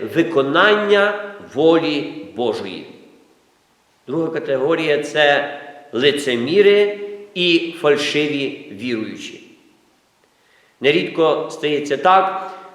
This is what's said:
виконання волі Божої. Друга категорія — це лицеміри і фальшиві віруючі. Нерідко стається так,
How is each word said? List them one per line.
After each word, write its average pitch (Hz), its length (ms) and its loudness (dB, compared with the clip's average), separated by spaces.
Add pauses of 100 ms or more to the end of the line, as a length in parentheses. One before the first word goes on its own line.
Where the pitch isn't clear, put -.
(140)
виконання 202 1080 2 (300)
волі 151 600 2 (220)
Божої. 98 500 -6 (1200)
Друга 160 220 -2
категорія — 151 720 0
це 143 560 0 (340)
лицеміри 151 1080 2 (360)
і 170 460 0
фальшиві 147 840 0 (140)
віруючі. 110 640 -8 (1400)
Нерідко 156 720 0
стається 143 460 -4
так, 185 540 2 (240)